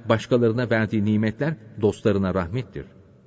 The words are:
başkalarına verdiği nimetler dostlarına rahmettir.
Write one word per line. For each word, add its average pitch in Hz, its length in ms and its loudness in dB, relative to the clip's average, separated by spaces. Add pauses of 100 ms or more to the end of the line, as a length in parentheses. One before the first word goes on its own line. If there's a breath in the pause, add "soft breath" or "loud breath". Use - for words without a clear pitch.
başkalarına 117 600 2
verdiği 110 360 0
nimetler 107 500 0 (260)
dostlarına 101 520 0
rahmettir. 90 520 -6 (420)